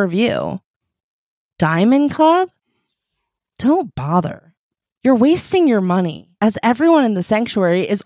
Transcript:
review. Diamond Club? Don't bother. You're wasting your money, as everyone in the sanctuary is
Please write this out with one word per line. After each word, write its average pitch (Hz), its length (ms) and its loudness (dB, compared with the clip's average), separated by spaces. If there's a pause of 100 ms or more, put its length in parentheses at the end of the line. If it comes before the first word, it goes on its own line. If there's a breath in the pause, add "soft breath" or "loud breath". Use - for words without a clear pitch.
review. 180 580 -2 (1000)
Diamond 226 520 0
Club? 330 380 0 (1080)
Don't 285 380 0
bother. 165 580 -4 (500)
You're 262 120 4
wasting 330 520 2
your 220 140 2
money, 180 480 -4 (120)
as 208 220 0
everyone 277 420 2
in 214 100 -2
the 180 80 -2
sanctuary 196 640 0
is 202 180 -4